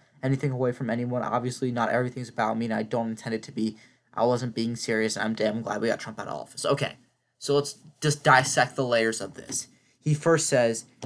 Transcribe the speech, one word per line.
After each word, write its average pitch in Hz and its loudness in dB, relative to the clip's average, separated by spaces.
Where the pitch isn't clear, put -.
anything 135 0
away 127 0
from 120 -4
anyone. 123 -2
Obviously, 123 -2
not 117 0
everything's 123 -2
about 113 -2
me, 117 0
and 113 -2
I 107 -2
don't 113 -2
intend 113 -6
it 110 -4
to - -16
be. 107 -4
I 113 0
wasn't 120 2
being 117 -2
serious, 110 -2
and 101 -4
I'm 110 0
damn 107 0
glad 104 -4
we 113 0
got 104 0
Trump 110 -10
out 101 -10
of - -6
office." - -12
Okay, - -2
so 143 0
let's 143 0
just 147 0
dissect 131 4
the 135 0
layers 113 2
of 98 -10
this. - -10
He 151 0
first 160 4
says, 117 2